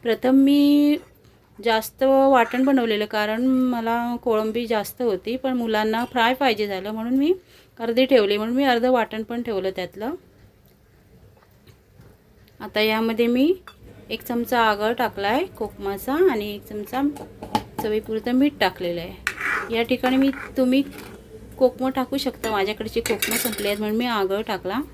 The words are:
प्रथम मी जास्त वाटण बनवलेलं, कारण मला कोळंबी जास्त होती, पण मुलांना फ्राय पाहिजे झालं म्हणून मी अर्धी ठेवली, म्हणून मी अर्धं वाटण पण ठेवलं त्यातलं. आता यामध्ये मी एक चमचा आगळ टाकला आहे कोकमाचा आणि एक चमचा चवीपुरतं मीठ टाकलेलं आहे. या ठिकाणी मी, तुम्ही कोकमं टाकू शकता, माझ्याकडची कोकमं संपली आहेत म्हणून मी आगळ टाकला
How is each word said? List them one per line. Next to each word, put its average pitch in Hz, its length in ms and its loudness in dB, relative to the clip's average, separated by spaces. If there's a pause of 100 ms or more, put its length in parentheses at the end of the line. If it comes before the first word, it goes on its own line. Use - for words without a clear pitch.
प्रथम 233 320 2
मी 285 600 6 (640)
जास्त 220 400 -2
वाटण 262 600 4
बनवलेलं, 233 420 2
कारण 214 400 -2
मला 240 720 0
कोळंबी 220 520 -2
जास्त - 340 -4
होती, 220 340 -2
पण 262 180 -4
मुलांना 226 520 0
फ्राय 240 280 0
पाहिजे 220 340 0
झालं 196 240 -6
म्हणून 226 240 -4
मी 294 180 2 (460)
अर्धी 233 260 2
ठेवली, 208 320 4
म्हणून 220 180 -2
मी 269 80 2
अर्धं 247 280 2
वाटण 220 320 0
पण 240 180 -8
ठेवलं 196 280 -4
त्यातलं. 190 420 -8 (2500)
आता 214 220 -4
यामध्ये 226 460 2
मी 262 260 4 (560)
एक 226 120 -8
चमचा 240 400 0
आगळ 214 320 2
टाकला 208 340 -2
आहे 269 180 2
कोकमाचा 202 680 -6
आणि 233 420 2
एक 202 80 -14
चमचा 208 380 -6 (840)
चवीपुरतं 220 480 -2
मीठ 277 280 4
टाकलेलं 175 420 0
आहे. - 760 -8
या 226 60 2
ठिकाणी 254 360 0
मी, 269 120 4 (280)
तुम्ही 262 260 4 (760)
कोकमं 254 320 0
टाकू 262 280 -4
शकता, 247 340 -4
माझ्याकडची 214 500 -2
कोकमं 220 360 -2
संपली 214 300 -4
आहेत 208 120 -2
म्हणून 214 180 -2
मी 240 80 0
आगळ 202 360 -2
टाकला 196 380 -4 (140)